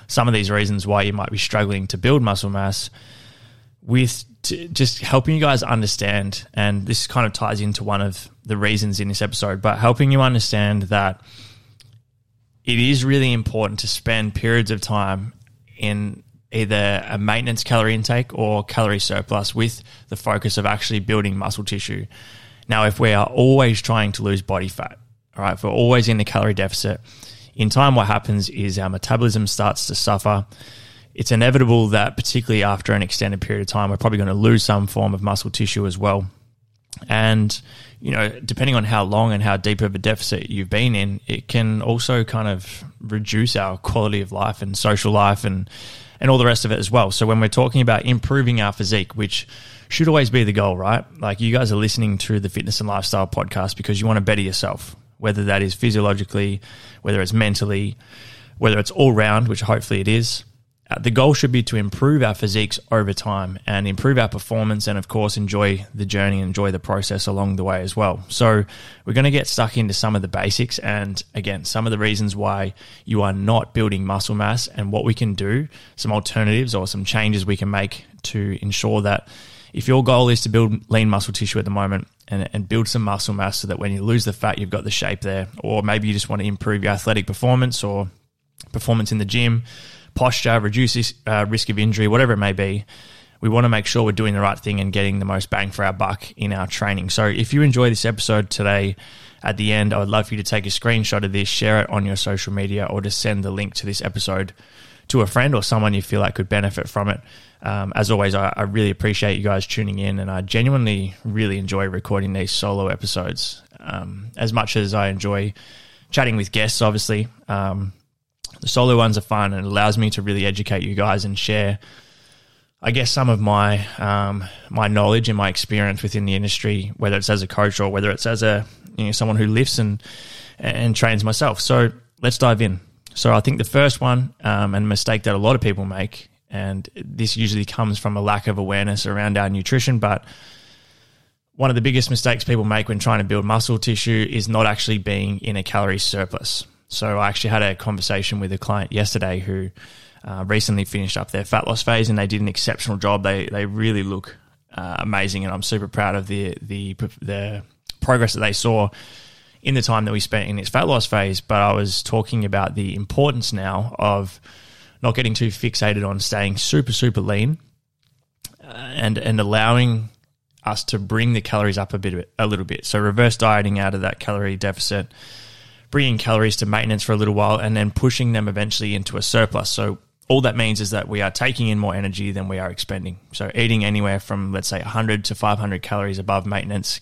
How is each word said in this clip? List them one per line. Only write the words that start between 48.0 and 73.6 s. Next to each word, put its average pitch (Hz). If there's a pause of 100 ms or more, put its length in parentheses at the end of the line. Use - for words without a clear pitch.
improving 123
our 104
physique, 101
which - (400)
should 160
always 147
be 117
the 101
goal, 101
right? 95 (160)
Like, 104
you 113
guys 117
are -
listening 104
to 107
the 98
Fitness -
and 107
Lifestyle 98
Podcast 92
because 101
you 110
wanna 110
better 104
yourself, 95 (220)
whether 104
that 98
is 95
physiologically, 101 (420)
whether 101
it's 92
mentally, 104 (640)
whether 110
it's 104
all 135
round, 107
which 110
hopefully 104
it 98
is. 117 (440)
Uh, -
the 117
goal 131
should 131
be 120
to 117
improve 135
our 107
physiques 104 (100)
over 104
time 95
and 101
improve 127
our 113
performance 107
and, 101
of -
course, 104
enjoy 101 (120)
the 104
journey, 98
enjoy 95
the 92
process 98
along 98
the 95
way 95
as 95
well. 101
So 107 (400)
we're 120
gonna 139
get 139
stuck 117
into 104
some 107
of 95
the 92
basics 98
and, 104 (100)
again, 98
some 113
of 110
the 104
reasons 104
why 101 (320)
you 107
are 98
not 101